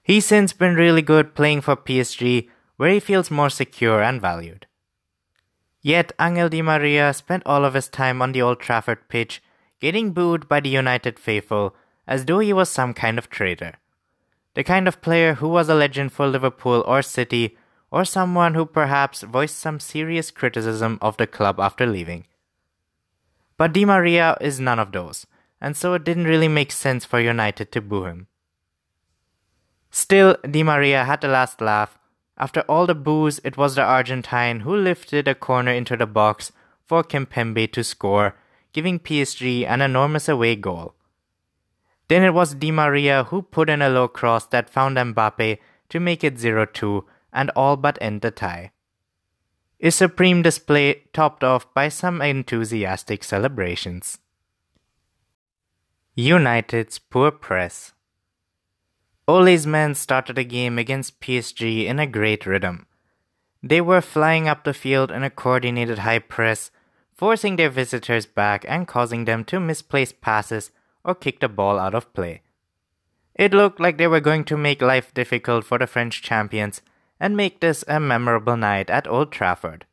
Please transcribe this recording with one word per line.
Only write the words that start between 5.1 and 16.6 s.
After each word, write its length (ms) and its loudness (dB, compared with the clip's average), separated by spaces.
Yet, 380 0
Angel 280 2
Di 140 -2
Maria 500 2
spent 320 -4
all 200 2
of 100 0
his 140 -2
time 340 -2
on 80 -2
the 120 0
Old 180 0
Trafford 480 -2
pitch, 340 -4
getting 300 -2
booed 380 -2
by 100 2
the 100 -2
United 520 0
faithful 520 -2
as 200 -4
though 160 0
he 120 0
was 160 2
some 240 -2
kind 240 -2
of 140 -8
traitor. 440 -6
The 100 -4
kind 240 0
of 120 -4
player 340 2
who 120 -6
was 220 2
a 80 4
legend 360 0
for 140 -2
Liverpool 580 0